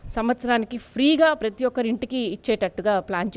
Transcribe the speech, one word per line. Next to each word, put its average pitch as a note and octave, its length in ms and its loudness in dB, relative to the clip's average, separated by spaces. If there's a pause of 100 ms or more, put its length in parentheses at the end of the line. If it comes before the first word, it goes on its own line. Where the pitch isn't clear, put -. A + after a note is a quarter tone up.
సంవత్సరానికి A#3+ 680 0
ఫ్రీగా D4+ 560 4
ప్రతి A3 300 -4
ఒక్కరి B3 240 0
ఇంటికి B3+ 300 -4
ఇచ్చేటట్టుగా G#3 840 -2
ప్లాన్ F#3 360 -4